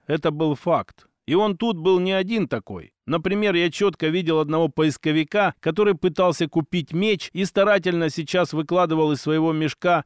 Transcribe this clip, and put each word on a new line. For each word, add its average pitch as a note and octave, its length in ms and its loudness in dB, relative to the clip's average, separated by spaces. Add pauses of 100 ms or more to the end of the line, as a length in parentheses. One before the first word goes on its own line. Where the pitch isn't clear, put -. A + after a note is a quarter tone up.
это D#3 240 -2
был D3+ 240 0
факт. - 540 -4 (180)
И C3 80 -2
он G3+ 240 2
тут A3+ 200 -2
был F3+ 220 2
не F#3 120 0
один F#3+ 360 -2
такой. G2+ 440 -10 (160)
Например, F#3 480 0
я E3+ 160 2
чётко E3+ 380 0
видел E3 300 0
одного D#3 280 0
поисковика, D#3 920 0
который G3 360 2
пытался F3 520 0
купить D#3+ 460 -4
меч G3 400 -2
и F#3+ 120 -2
старательно F3+ 640 2
сейчас E3+ 440 -2
выкладывал D#3+ 600 0
из C3 80 -4
своего D#3+ 300 0
мешка D#3 540 -2